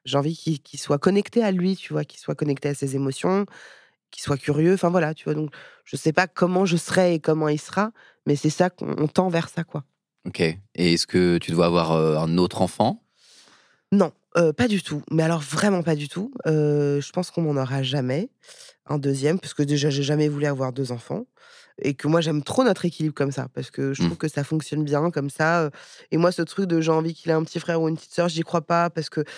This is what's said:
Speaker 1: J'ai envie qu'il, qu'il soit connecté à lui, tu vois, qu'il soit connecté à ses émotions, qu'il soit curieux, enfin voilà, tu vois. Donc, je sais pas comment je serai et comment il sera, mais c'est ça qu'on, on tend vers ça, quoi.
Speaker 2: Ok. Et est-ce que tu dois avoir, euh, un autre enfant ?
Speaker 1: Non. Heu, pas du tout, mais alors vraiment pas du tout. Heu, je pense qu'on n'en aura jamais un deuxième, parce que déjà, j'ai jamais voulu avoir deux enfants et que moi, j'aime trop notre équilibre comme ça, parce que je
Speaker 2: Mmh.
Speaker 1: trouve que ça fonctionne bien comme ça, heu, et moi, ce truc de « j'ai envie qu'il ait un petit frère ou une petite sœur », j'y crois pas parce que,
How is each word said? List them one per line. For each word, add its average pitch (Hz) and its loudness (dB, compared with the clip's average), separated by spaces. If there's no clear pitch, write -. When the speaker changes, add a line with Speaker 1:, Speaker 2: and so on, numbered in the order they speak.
Speaker 1:
J'ai 131 -2
envie 151 -2
qu'il, 156 -2
qu'il - -18
soit 143 0
connecté 202 0
à 208 0
lui, 185 0
tu - -14
vois, 151 -4
qu'il - -20
soit 151 -6
connecté 143 -2
à 143 -2
ses 135 -4
émotions, 170 0
qu'il - -16
soit 143 -2
curieux, 156 2
enfin 185 0
voilà, 165 0
tu - -14
vois. 190 -2
Donc, 151 -4
je - -10
sais 156 0
pas 180 4
comment 180 2
je 170 2
serai 180 2
et 156 0
comment 156 0
il 151 0
sera, 214 -4
mais - 4
c'est - 2
ça 180 2
qu'on, - -6
on 151 0
tend 185 2
vers 165 -2
ça, 165 -6
quoi. - -10
Speaker 2:
Ok. - -6
Et 82 0
est-ce 82 2
que 90 4
tu 82 -4
dois 85 4
avoir, 85 2
euh, 80 2
un 82 0
autre 90 0
enfant ? 107 0
Speaker 1:
Non. 190 4
Heu, 165 4
pas 240 2
du 208 0
tout, 147 -8
mais 160 2
alors 165 0
vraiment 175 0
pas 160 2
du 147 -6
tout. 202 -8
Heu, 147 2
je - -10
pense 185 -6
qu'on 165 -4
n'en 151 0
aura 131 -2
jamais 135 -2
un 151 -2
deuxième, 139 0
parce - -14
que 151 0
déjà, 147 2
j'ai 143 0
jamais 151 2
voulu 147 -2
avoir 135 -2
deux 127 -4
enfants 135 -8
et 147 0
que 139 -4
moi, 165 4
j'aime 151 0
trop - 0
notre 220 2
équilibre 156 -2
comme 139 -2
ça, 127 -6
parce 135 -10
que 139 -4
je 139 -2
Speaker 2:
Mmh. - 2
Speaker 1:
trouve 170 -2
que 156 -4
ça 147 -4
fonctionne 151 -4
bien 147 2
comme 143 -4
ça, 165 2
heu, 143 -4
et 156 2
moi, 175 6
ce 175 -4
truc 190 -2
de « 170 2
j'ai 160 2
envie 160 2
qu'il - -4
ait - 4
un 160 2
petit 160 -6
frère 165 -2
ou 160 0
une 160 -2
petite - -14
sœur », 170 2
j'y 160 -4
crois 170 -2
pas 170 0
parce 160 -8
que, - -4